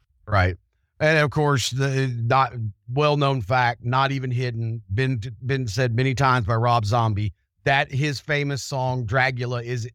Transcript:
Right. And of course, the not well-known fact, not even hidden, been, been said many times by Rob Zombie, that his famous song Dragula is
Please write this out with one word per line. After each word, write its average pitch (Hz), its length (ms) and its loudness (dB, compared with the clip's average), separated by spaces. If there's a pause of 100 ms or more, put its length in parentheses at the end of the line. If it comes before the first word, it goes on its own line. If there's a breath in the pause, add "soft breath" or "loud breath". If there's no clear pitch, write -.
(260)
Right. 92 300 2 (420)
And 156 200 2
of 147 120 2
course, 143 400 2
the 135 380 0
not 123 460 2 (340)
well-known 139 540 2
fact, 120 420 0
not 135 280 2
even 131 180 -4
hidden, 117 500 -4 (140)
been, 131 260 0 (240)
been 127 240 -2
said 120 260 0
many 131 200 2
times 127 320 2
by 117 80 0
Rob 117 320 2
Zombie, 107 480 0 (300)
that 139 280 0
his 139 260 -2
famous 143 440 -4
song 127 440 -4
Dragula 123 560 0
is 120 320 -6